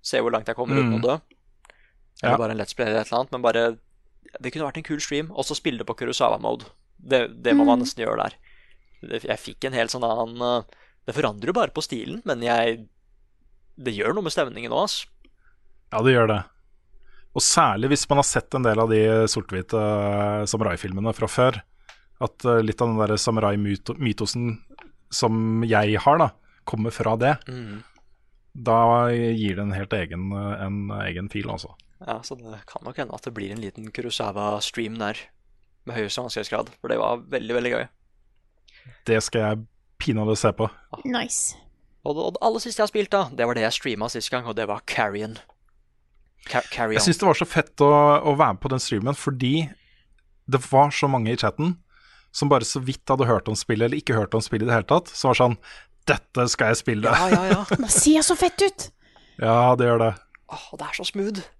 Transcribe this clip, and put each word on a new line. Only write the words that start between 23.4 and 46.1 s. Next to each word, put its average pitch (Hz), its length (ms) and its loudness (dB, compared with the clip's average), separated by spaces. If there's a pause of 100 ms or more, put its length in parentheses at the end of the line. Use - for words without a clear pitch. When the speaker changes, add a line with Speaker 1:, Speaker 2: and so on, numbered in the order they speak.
Speaker 2:
mytosen 117 600 -4 (520)
som 113 540 0
jeg 107 340 4
har 143 200 4
da, 139 120 4 (340)
kommer 110 280 -4
fra 113 240 0
det. 127 200 2 (100)
Speaker 1:
Mm. 117 360 -12 (800)
Speaker 2:
Da 117 480 4
gir 113 460 0
det - 20 -6
en 101 140 -2
helt 98 200 -6
egen, 92 400 -4
eh, 101 320 -6
en 101 240 -4 (200)
egen 92 200 -8
fil, - 220 -8
altså. 101 240 -10 (320)
Speaker 1:
Ja, 113 140 -6
så 131 160 -14
det 110 300 -18
kan - 180 -14
nok 127 120 -12
hende 117 180 -8
at - 80 -14
det 120 120 -10
blir 98 160 -8
en 110 100 -10
liten 107 300 -12
Kurosawa-stream 107 1080 -4
der, 107 160 -4 (720)
med 117 100 -8
høyeste 107 260 -4
vanskelighetsgrad, 113 460 -4 (120)
for 120 80 -10
det 117 100 0
var 113 200 0
veldig, 120 340 -6
veldig 120 200 0
gøy. 120 160 -2 (1160)
Speaker 2:
Det 110 160 4
skal - 180 -2
jeg 110 260 -2 (320)
pinadø 107 380 0
se 107 160 2
på. 113 180 -2 (340)
Speaker 3:
Nice. 247 520 -4 (480)
Speaker 1:
Og 147 100 -2
det, 160 80 -4
og - 120 -4
det - 80 -6
aller 226 180 0
siste 240 180 -8
jeg 214 60 4
har 208 80 -4
spilt 208 180 -2
da, 196 140 2 (100)
det 117 120 0
var 120 80 0
det 113 80 0
jeg 110 100 2
streamet 110 380 -4
sist - 200 -6
gang, 123 160 -4
og 113 100 -6
det 113 120 -2
var 104 180 -4
Carrion. 107 520 -4 (1080)